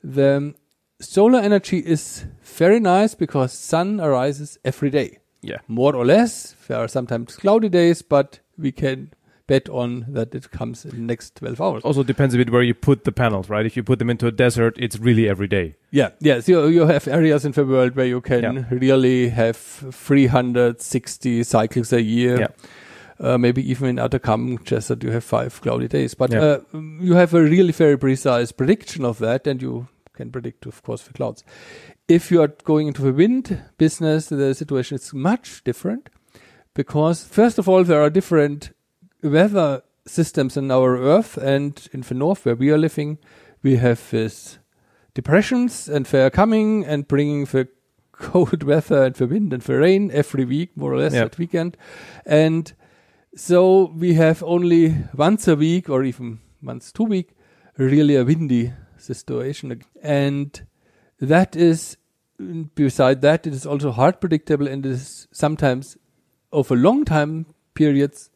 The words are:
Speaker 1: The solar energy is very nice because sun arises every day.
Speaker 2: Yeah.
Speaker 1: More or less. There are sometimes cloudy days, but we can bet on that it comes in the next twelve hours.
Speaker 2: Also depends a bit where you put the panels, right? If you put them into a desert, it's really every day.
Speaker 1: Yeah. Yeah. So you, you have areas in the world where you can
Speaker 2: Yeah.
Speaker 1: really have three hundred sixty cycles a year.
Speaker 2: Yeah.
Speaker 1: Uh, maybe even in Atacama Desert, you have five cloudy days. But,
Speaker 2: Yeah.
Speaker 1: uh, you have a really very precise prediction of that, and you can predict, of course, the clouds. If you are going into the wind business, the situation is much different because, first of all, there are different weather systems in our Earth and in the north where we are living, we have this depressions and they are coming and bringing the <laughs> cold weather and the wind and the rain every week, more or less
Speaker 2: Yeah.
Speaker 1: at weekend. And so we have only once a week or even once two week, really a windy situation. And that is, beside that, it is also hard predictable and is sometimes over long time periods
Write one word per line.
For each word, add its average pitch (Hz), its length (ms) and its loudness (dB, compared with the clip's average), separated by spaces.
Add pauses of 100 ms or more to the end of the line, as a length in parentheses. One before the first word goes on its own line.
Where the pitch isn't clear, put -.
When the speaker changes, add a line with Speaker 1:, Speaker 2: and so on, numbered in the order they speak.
Speaker 1:
The 139 520 0 (460)
solar 233 400 4
energy 202 380 0
is - 460 -4 (180)
very 196 380 2
nice 202 340 2
because 135 380 -2
sun 190 480 -4
arises 143 640 -2
every 131 260 -4
day. 135 280 -4 (240)
Speaker 2:
Yeah. - 160 -12 (100)
Speaker 1:
More 127 280 0
or 120 80 -2
less. 220 500 2 (140)
There 120 100 -6
are 117 100 -4
sometimes 120 480 -8
cloudy 214 320 2
days, 170 340 2
but 139 380 0 (180)
we 139 140 -6
can 135 400 -8 (340)
bet 135 220 0
on 120 400 -6
that 117 260 -6
it 127 180 -14
comes 120 320 -10
in 147 80 -18
the 123 100 -14
next 117 340 -8
twelve 123 240 -10
hours. 180 220 -4
Speaker 2:
Also 139 220 0
depends 135 300 0
a 123 40 2
bit 120 120 2
where 123 120 4
you 120 120 0
put - 300 0
the 143 80 0
panels, 104 360 -2
right? 107 180 -2
If 110 100 -6
you 120 60 -4
put 120 160 0
them 117 120 -2
into 120 160 -2
a 117 60 0
desert, 117 460 2
it's 117 200 -6
really 113 300 4
every 98 200 -2
day. 87 260 -2 (160)
Speaker 1:
Yeah. 135 200 2 (100)
Yeah. 139 200 2
So 180 120 2
you, 160 160 4
you 165 180 4
have 147 220 0
areas 147 360 2
in 143 80 -4
the 143 120 0
world 131 320 2
where 131 100 0
you 123 140 -2
can 120 220 0
Speaker 2:
Yeah. 123 280 -4
Speaker 1:
really 127 600 2
have 113 260 -2
three 139 720 -2
hundred 123 540 0
sixty 120 600 -4
cycles 113 500 -2
a 117 100 2
year. 120 380 0
Speaker 2:
Yeah. 104 80 -2 (680)
Speaker 1:
Uh, 127 180 0
maybe 123 240 2 (100)
even 127 180 -4
in 123 100 -2
Atacama 120 640 -2
Desert, 117 400 -4
you 120 60 -4
have 117 140 -4
five 120 360 -4
cloudy 120 280 -4
days. 131 260 -4
But, 127 180 -2
Speaker 2:
Yeah. 143 100 2
Speaker 1:
uh, 147 180 2 (400)
you 180 160 2
have 170 180 4
a 165 80 6
really 165 300 4
very 147 260 4
precise 131 520 0
prediction 151 540 -2
of 117 140 -4
that, 117 280 -2
and 135 140 -4
you 123 280 -10 (260)
can 120 180 -16
predict, 123 340 -14
of - 160 -18
course, - 200 -10
the - 100 -20
clouds. 117 320 -10 (640)
If 170 240 2
you 170 80 4
are 151 80 2 (160)
going 151 240 0
into 139 140 -6
the 135 100 2
wind 214 480 0 (160)
business, 156 520 -2
the 139 260 -2
situation 139 400 -6
is - 180 -12
much 165 520 -6
different 202 440 -6 (640)
because, 156 500 -2
first 226 360 2
of 185 100 -2
all, 185 160 6
there 160 160 4
are 147 80 4
different 151 600 0 (520)
weather 160 600 0 (240)
systems 143 500 -2
in 135 140 -4
our 127 260 4
Earth 151 400 0
and 139 560 -4
in 135 80 -10
the 123 140 -10
north 156 320 -2
where 120 100 0
we 135 140 0
are 151 80 4
living, 151 400 -4 (440)
we 135 140 2
have 117 240 2 (100)
this - 480 -6 (540)
depressions 214 800 0
and 143 160 -2
they 135 160 2
are 131 80 4
coming 214 560 2
and 147 200 -4
bringing 147 380 0
the 135 240 -2 (240)
<laughs> - 200 -20
cold 175 500 0
weather 143 420 2
and 131 120 -2
the 127 100 -2
wind 180 260 -2
and 123 100 -8
the 131 140 -2
rain 190 380 2
every 143 320 -2
week, 147 280 -6
more 139 200 -6
or - 40 -2
less 147 140 -2
Speaker 2:
Yeah. - 140 0
Speaker 1:
at - 120 -12
weekend. 170 380 -4 (480)
And 160 480 2 (640)
so 180 600 4
we 170 180 2
have 160 280 2
only 170 540 2 (180)
once 165 320 2
a 170 80 4
week 160 340 0
or 135 140 0
even 120 380 -8 (220)
once 123 280 -16
two 226 140 -4
week, 190 260 -4 (460)
really 143 400 2
a 127 80 2
windy 127 480 0 (240)
situation. 127 840 -10 (200)
And 143 580 -4 (600)
that 156 340 2
is, 165 420 0 (800)
beside 135 460 2
that, 151 260 2
it 151 80 -6
is 131 120 -12
also 143 260 -4
hard 135 280 0
predictable 156 460 -2
and 135 180 -8
is 131 460 -10
sometimes 139 640 -2 (560)
over 139 220 0
long 214 300 2
time 156 420 -2 (280)
periods 143 600 0